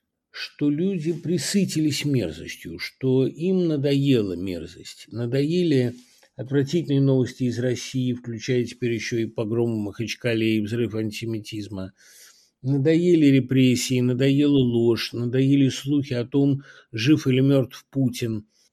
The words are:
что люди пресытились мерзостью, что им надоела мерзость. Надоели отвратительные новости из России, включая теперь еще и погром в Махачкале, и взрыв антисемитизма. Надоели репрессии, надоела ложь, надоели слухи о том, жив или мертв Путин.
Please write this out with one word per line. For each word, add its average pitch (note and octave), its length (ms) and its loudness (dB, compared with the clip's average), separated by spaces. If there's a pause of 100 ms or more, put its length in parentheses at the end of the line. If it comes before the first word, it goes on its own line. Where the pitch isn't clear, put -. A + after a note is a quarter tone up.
(300)
что - 400 -4
люди E3+ 420 -2
пресытились D#3 920 -2
мерзостью, E2+ 720 -4
что C3 480 0
им F3 420 0
надоела C#3 680 2
мерзость. F2 720 -10
Надоели C3+ 840 0 (440)
отвратительные C#3 640 0
новости C3 420 2
из A#2 140 -2
России, B2 560 -4
включая A#2+ 500 -4
теперь A#2 300 -4
еще A2+ 240 -4
и A2+ 80 -2
погром A2+ 480 -2
в A2 60 -2
Махачкале, A2 760 -2
и A2 60 0
взрыв G#2+ 320 -4
антисемитизма. G#2+ 1000 -8 (720)
Надоели D#3+ 640 4
репрессии, B2+ 720 4
надоела C#3 560 2
ложь, A#2 560 2
надоели C3 560 2
слухи C#3 460 -2
о A#2+ 100 -2
том, C#3 380 2 (280)
жив B2 360 2
или C3 140 4
мертв C3+ 500 2
Путин. A#2+ 560 -2 (260)